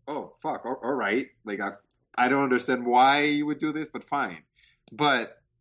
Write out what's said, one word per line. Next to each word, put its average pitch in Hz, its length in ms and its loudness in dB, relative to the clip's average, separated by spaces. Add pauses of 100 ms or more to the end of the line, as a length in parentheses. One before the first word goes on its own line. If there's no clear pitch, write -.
"Oh, 143 340 -8
fuck, - 240 -6
all, 127 180 -6
all 127 100 -2
right." 117 340 0 (160)
Like, 104 160 -6
I, 101 120 -4 (440)
I 127 140 2
don't 139 140 2
understand 123 420 0
why 135 380 6
you 147 240 0
would 147 120 -4
do 151 140 -2
this, 151 160 -8
but - 140 -12
fine. 107 400 -6 (480)
But 127 460 0 (240)